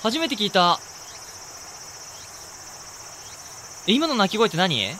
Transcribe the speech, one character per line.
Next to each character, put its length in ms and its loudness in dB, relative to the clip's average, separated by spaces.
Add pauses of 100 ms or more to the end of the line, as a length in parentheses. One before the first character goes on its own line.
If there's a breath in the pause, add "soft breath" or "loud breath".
初 160 2
め 80 2
て 80 0
聞 100 0
い 60 2
た。 260 6 (3000)
え、 60 6
今 140 6
の 80 2
鳴 140 6
き 80 -2
声 120 6
っ 20 -4
て 60 -2
何？ 420 4